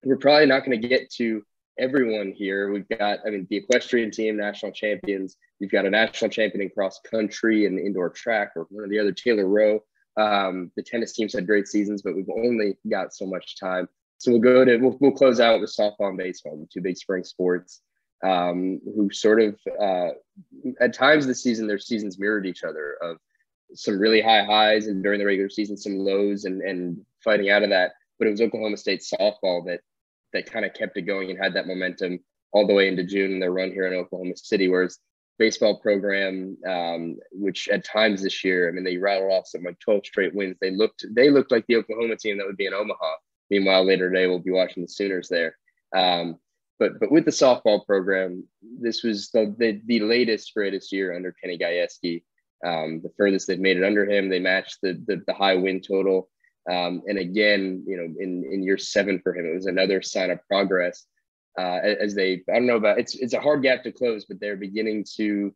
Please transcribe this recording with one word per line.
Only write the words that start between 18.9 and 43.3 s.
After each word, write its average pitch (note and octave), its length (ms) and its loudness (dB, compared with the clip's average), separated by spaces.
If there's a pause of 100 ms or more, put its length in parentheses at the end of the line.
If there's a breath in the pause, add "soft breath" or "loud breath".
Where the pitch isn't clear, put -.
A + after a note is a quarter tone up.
who G2+ 160 2
sort A2 300 4
of, G#2 180 0 (220)
uh, F2+ 280 0 (680)
at A#2+ 140 4
times C#3+ 320 4
this B2+ 160 -2
season, A2+ 240 0
their G#2 140 -2
seasons G#2 400 -6
mirrored G2+ 260 -2
each F2+ 180 -8
other, D#2 380 -8
of E2+ 160 -8 (560)
some G#2 240 -2
really A2 240 6
high A2 220 6
highs G#2+ 420 4
and G2 160 -4
during G2+ 180 0
the G2+ 60 -2
regular G2 240 0
season, G#2 260 -6
some G2+ 220 -8
lows G2+ 480 0
and, F#2+ 160 -6
and F2+ 420 -6 (200)
fighting G2+ 260 2
out G#2 140 6
of G2+ 80 2
that. F2+ 220 2 (260)
But A2+ 80 2
it A2 40 2
was G2+ 100 0
Oklahoma A2 360 -2
State - 240 -4
softball F#2 640 -2
that, F2 140 -6 (520)
that - 200 -6
kinda G#2+ 180 -4
kept - 260 -8
it G2+ 80 -6
going F#2+ 280 -4
and F#2 120 -6
had F#2+ 120 -2
that F2+ 100 -2
momentum F2+ 540 -6 (320)
all G2+ 160 4
the G#2 60 6
way G2 140 6
into F#2 160 0
June F#2+ 300 0
and F#2+ 80 -4
their F2+ 100 0
run F#2 200 -2
here F#2 160 -2
in F#2 60 -4
Oklahoma F2+ 440 -8
City, F#2+ 300 0
whereas F2+ 320 0 (400)
baseball A2 400 2
program, G2 760 -2 (120)
um, E2+ 500 -4 (140)
which F#2+ 380 -6
at G2 140 2
times G#2+ 380 0
this F#2+ 220 -4
year, F2+ 260 2
I - 20 -6
mean, F2+ 120 -8
they F2+ 140 -4
rattled F#2+ 340 0
off F#2+ 160 0
something F2 180 -10
like F2+ 140 -10
twelve G#2 260 0
straight F2+ 280 -2
wins. F#2+ 280 -4
They F#2+ 100 0
looked, G2+ 400 -2
they B2+ 200 6
looked C3+ 200 4
like A#2 160 2
the A#2+ 100 4
Oklahoma A2+ 380 -2
team G#2 220 -6
that G2+ 80 -6
would G2 100 -8
be F#2+ 120 -4
in F#2+ 60 -6
Omaha. F#2+ 420 -4 (340)